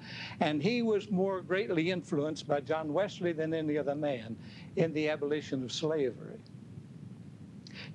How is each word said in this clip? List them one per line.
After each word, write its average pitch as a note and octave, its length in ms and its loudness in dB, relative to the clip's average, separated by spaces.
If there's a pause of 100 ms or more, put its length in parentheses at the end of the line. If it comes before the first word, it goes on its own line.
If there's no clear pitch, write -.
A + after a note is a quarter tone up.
(380)
And D3+ 240 4
he A#3 200 4
was G#3+ 280 2
more F#3+ 300 2
greatly F3 500 2
influenced D#3 560 0
by C#3+ 140 2
John D#3 320 0
Wesley F3 400 2
than D#3+ 220 0
any D#3 220 2
other C#3+ 200 2
man B2 400 -2 (400)
in E3 160 6
the D3+ 160 2
abolition C#3+ 560 0
of A2+ 80 -6
slavery. D3+ 680 0 (1600)